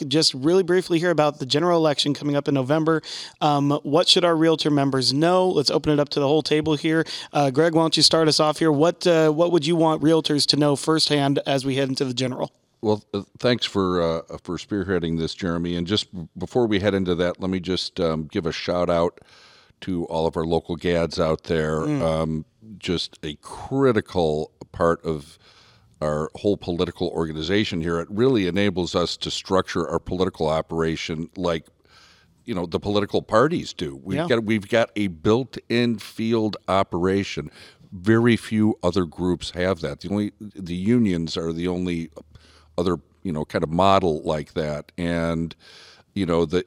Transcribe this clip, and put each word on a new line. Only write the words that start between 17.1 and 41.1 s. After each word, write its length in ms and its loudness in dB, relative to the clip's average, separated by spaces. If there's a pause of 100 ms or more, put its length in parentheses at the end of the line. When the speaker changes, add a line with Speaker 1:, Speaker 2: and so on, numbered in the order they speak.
Speaker 2:
that, 240 -2
let 100 -4
me 100 -2
just, 400 -4
um, 240 0
give 220 -4
a 60 -2
shout 360 -2
out 320 0 (640)
to 240 -4
all 200 -2
of 100 -2
our 80 -2
local 320 -2
gads 440 0
out 240 0
there. 360 -2
Speaker 1:
Mm. 220 -2
Speaker 2:
Um, 420 -2 (340)
just 440 -6
a 200 -10
critical 1080 0 (200)
part 320 2
of 340 -8 (640)
our 360 -2
whole 200 0
political 520 -4
organization 720 -2
here. 200 -2
It 100 -8
really 360 2
enables 480 0
us 240 0
to 120 -8
structure 580 -2
our 100 0
political 500 -2
operation 880 -2
like, 300 -2 (800)
you 80 -6
know, 100 -4
the 160 -4
political 400 0
parties 540 0
do. 280 -8
We've 160 -4
Speaker 1:
Yeah. 100 -2
Speaker 2:
got, 160 2
we've 240 -2
got 280 2
a 120 0
built-in 880 0
field 580 -2 (120)
operation. 800 0 (420)
Very 440 4
few 460 0
other 220 2
groups 460 -4
have 320 -2
that. 180 -6
The 80 -10
only, 320 -2
the 340 -10
unions 640 0